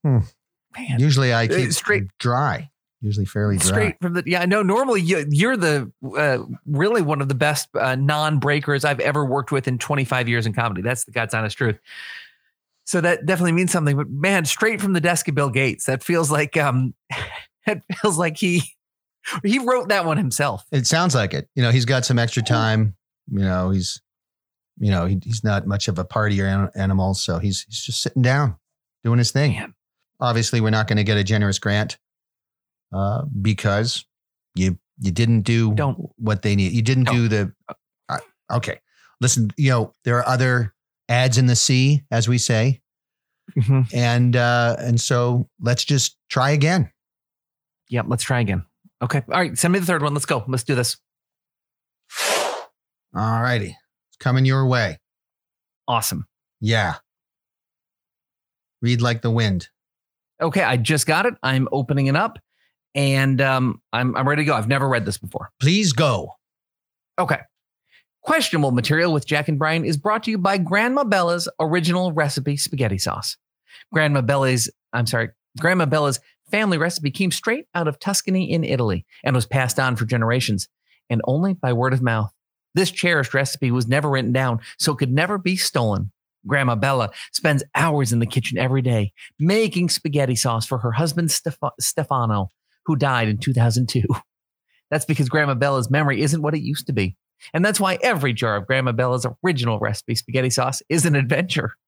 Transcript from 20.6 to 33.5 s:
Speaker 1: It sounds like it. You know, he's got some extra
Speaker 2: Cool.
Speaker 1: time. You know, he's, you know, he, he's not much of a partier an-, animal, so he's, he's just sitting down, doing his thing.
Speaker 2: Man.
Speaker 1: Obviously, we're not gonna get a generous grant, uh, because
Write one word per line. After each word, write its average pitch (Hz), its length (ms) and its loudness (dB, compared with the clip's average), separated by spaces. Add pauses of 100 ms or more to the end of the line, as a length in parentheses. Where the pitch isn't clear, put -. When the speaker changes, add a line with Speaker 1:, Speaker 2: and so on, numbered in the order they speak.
Speaker 1:
It 131 160 0
sounds 165 280 2
like 104 200 0
it. 71 200 -6
You 135 80 0
know, 117 60 4
he's 123 160 4
got 127 180 0
some 123 160 2
extra 117 220 0
Speaker 2:
Cool. 113 60 -4 (100)
Speaker 1:
time. 110 380 2 (360)
You 101 80 -2
know, 92 300 0
he's, 95 320 -2 (800)
you 104 120 0
know, 87 140 0
he, 95 180 0
he's 113 220 -6
not 101 220 0
much 101 200 -2
of 92 120 -2
a 90 40 -4
partier 101 420 0
an-, 98 300 0
animal, 95 380 0
so 90 260 -4
he's, 95 300 -4
he's - 160 -10
just - 160 -6
sitting - 220 -2
down, 131 340 2 (460)
doing 117 160 2
his 117 120 0
thing. 139 220 2
Speaker 2:
Man. - 200 -8 (460)
Speaker 1:
Obviously, 117 420 0
we're 110 80 2
not 110 200 2
gonna 104 160 2
get 104 120 2
a 101 60 2
generous 101 360 0
grant, 104 380 -2 (960)
uh, 101 300 -2 (180)
because 104 640 0 (500)